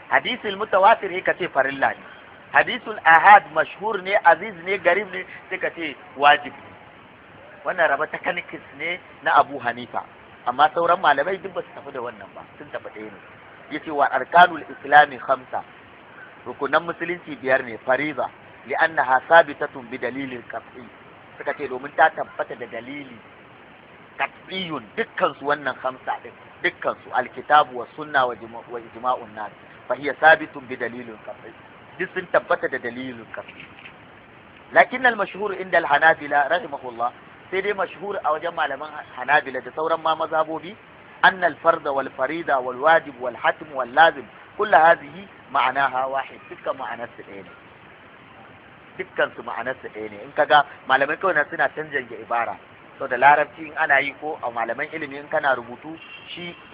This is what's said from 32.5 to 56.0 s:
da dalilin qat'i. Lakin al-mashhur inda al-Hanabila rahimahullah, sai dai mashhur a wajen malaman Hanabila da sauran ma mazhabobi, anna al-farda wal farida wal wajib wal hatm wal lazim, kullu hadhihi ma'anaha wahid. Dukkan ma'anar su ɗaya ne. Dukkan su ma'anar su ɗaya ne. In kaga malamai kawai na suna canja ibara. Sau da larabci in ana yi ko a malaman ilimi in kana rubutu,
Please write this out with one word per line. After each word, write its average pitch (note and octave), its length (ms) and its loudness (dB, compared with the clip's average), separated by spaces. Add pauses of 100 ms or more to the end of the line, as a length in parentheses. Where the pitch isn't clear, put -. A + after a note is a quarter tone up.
da C3 100 -6
dalilin A#2+ 460 -10 (100)
qat'i. - 300 -16 (1080)
Lakin B3 340 4
al-mashhur G3+ 540 -2
inda F3+ 180 2
al-Hanabila D3 680 2
rahimahullah, B2+ 640 -4 (380)
sai F#3 120 -4
dai G3+ 100 -2
mashhur G3 520 -6
a D3+ 80 0
wajen D#3+ 220 -6
malaman D3 340 -4 (280)
Hanabila C3 460 0
da B2 100 -14
sauran D#3+ 300 -2
ma D#3+ 120 2
mazhabobi, D#3+ 600 -4 (480)
anna F3+ 240 4
al-farda D#3 460 0
wal C3+ 240 -2
farida D3 440 -2
wal B2+ 160 -6
wajib D3 440 2
wal A#2+ 160 -6
hatm D#3 380 -4
wal B2+ 140 -4
lazim, D3 360 4 (320)
kullu G3+ 200 2
hadhihi E3 500 4 (260)
ma'anaha C3 560 0
wahid. C3 320 -8 (100)
Dukkan - 260 -8
ma'anar A#2 400 -10
su G#2+ 60 -18
ɗaya G2 200 -16
ne. F2+ 80 -20 (1500)
Dukkan D#3 360 -4
su B2+ 80 -14
ma'anar A#2+ 400 -8
su A#2 60 -12
ɗaya G#2+ 220 -10
ne. G2+ 140 -16
In C#3+ 80 -18
kaga D3 320 4 (240)
malamai C#3 300 2
kawai F#3 160 0
na D3 160 2
suna D#3 200 0
canja D3+ 300 -8
ibara. A2+ 560 -6 (420)
Sau C#3 100 -6
da B2 80 -4
larabci D3 500 4
in D3+ 100 -16
ana D3 240 4
yi C#3 200 -4
ko D3+ 220 -8
a A#2+ 80 -6
malaman A#2 420 -6
ilimi D3 260 -10
in D3 100 -16
kana D3 280 0
rubutu, A#2+ 400 -12 (320)